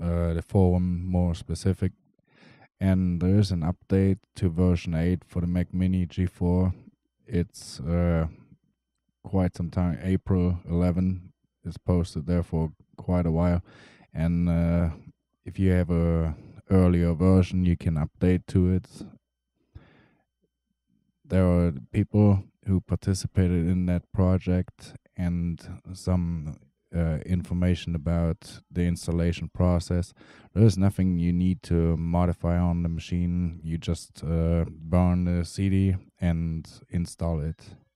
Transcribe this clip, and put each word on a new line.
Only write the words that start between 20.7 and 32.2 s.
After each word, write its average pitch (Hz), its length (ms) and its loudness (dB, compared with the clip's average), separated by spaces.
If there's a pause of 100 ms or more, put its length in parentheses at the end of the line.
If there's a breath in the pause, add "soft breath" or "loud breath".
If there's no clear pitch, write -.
There 92 220 2
are 87 300 2 (180)
people 101 520 4 (200)
who 95 160 0
participated 92 840 0
in 90 200 0
that 90 260 -2
project 92 840 -2 (200)
and 87 680 -6 (120)
some, 85 640 -4 (400)
uh, 80 300 0
information 90 680 0
about 85 760 -2
the 87 120 -2
installation 85 720 -2
process. 87 600 0 (400 loud breath)
There 101 100 6
is 95 140 6
nothing 92 400 2
you 87 140 2
need 90 320 0
to 82 340 2
modify 85 600 0